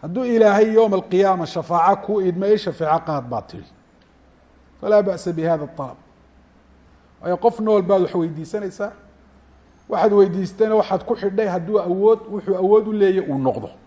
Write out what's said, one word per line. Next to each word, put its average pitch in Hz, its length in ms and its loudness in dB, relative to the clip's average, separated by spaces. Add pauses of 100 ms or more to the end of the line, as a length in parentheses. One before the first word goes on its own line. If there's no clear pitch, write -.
"Hadduu 180 220 -6
Ilaahay 220 500 4
yawma 220 220 4
alqiyaama 185 500 2
shafaaca 170 580 0
kuu 208 160 -2
idmo, 185 260 -2
ii 208 120 4
shafeeco 160 480 -2
qaad," 143 220 -4
baad 113 200 -8
tidhi. - 220 -20 (1080)
Falaa 208 220 2
ba'sa 180 300 -4
bi 160 100 -6
haadha 156 260 -2 (100)
alab. 127 180 -12 (1300)
Waayo, 175 140 -4
qof 226 240 -2
nool 214 220 2
baad 190 200 2
wax - 120 -4
weydiisanaysaa. 180 800 -8 (960)
Waxaad 202 240 0
weydiistayna 196 600 2
waxaad 196 320 0
ku 240 100 -2
xidhay 202 300 -2
hadduu 180 320 -2
awood, 190 400 2 (140)
wuxuu 196 240 -4
awood 202 320 2
u 220 40 -4
leeyahay 190 380 0
uu 135 80 -2
noqdo. - 300 -4 (180)